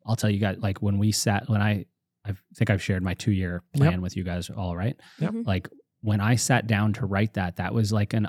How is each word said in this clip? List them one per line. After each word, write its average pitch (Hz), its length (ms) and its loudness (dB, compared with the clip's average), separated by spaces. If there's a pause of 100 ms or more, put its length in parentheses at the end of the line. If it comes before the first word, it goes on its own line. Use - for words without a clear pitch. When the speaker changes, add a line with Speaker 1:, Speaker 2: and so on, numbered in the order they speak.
Speaker 1:
I'll 113 100 -2
tell 107 140 0
you 101 100 0
guys, 98 200 0
like, 98 240 -4
when 101 160 2
we 104 120 4
sat, 101 380 0
when 104 120 2
I, 104 240 0 (380)
I 98 100 -8 (220)
think 120 140 0
I've 98 140 2
shared 92 200 0
my 90 120 -2
two-year 92 480 -2 (100)
Speaker 2:
Yep. 143 80 0
Speaker 1:
plan 165 200 4
with 90 140 -4
you 92 80 -4
guys 87 280 -6
all, 90 260 -4
right? 98 180 -2 (240)
Speaker 2:
Yep. 170 120 -2
Speaker 3:
Mm-hmm. 226 160 -6
Speaker 1:
Like, 92 200 0 (340)
when 107 200 0
I 117 140 4
sat 113 320 2
down 107 260 2
to 101 140 -4
write 101 260 0
that, 90 220 -4
that 98 180 -4
was, 107 180 2
like, 104 220 0
an 107 160 0